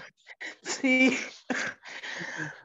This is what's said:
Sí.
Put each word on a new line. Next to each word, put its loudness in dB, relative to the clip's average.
Sí. 4